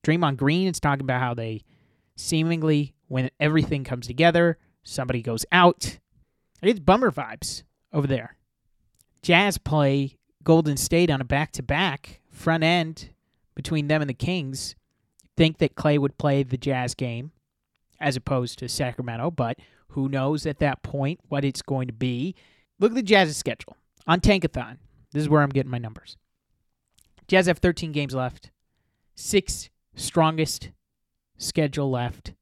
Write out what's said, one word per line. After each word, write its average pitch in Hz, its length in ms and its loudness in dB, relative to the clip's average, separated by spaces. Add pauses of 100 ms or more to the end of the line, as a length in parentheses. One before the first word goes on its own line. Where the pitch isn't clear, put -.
Draymond 156 320 2
Green 151 300 2
is 175 120 -4
talking 139 220 0
about 127 200 -2
how 127 120 -2
they 113 300 -6 (520)
seemingly, 156 800 0 (140)
when 131 220 -2 (100)
everything 151 460 0
comes 120 220 -8
together, 165 500 4 (260)
somebody 127 380 -4
goes - 300 -4
out. 175 480 4 (640)
It's 208 200 2
bummer 196 300 4
vibes 113 520 -10 (300)
over 143 140 0
there. 120 280 -4 (880)
Jazz 180 360 4
play 139 600 0 (260)
Golden 160 320 4
State 165 340 2
on 135 120 -2
a 127 40 -4
back-to-back 143 920 -4 (100)
front 160 360 -2
end 165 440 0 (460)
between 147 320 -2
them 151 140 2
and 143 80 -4
the 131 40 -6
Kings. 139 600 -4 (600)
Think 160 220 4
that 156 160 0
Klay 147 220 2
would 139 200 0
play 139 260 0
the 131 140 -4
Jazz 127 360 -4
game 123 380 -8 (720)
as 143 160 0
opposed 123 420 -4
to 123 100 -10
Sacramento, 123 600 -4
but 123 260 -4 (320)
who 135 200 -4
knows 139 360 -2
at 147 140 -6
that 143 240 0
point 143 460 -4
what 139 160 -2
it's 135 160 -2
going 131 260 -4
to 120 60 -10
be. 123 420 -4 (440)
Look 214 120 4
at 226 40 -8
the 262 60 0
Jazz's 190 360 4
schedule - 400 -8 (280)
on 175 140 2
Tankathon. 135 580 2 (360)
This 143 80 -2
is 151 80 -2
where 147 120 6
I'm 143 80 2
getting 131 220 -2
my 123 60 -4
numbers. 113 400 -12 (1080)
Jazz 190 200 4
have 175 120 0
thirteen 170 340 0
games 143 200 -4
left, 127 380 -6 (640)
six - 540 -2 (260)
strongest 160 760 0 (680)
schedule 143 520 -2
left. 120 520 -6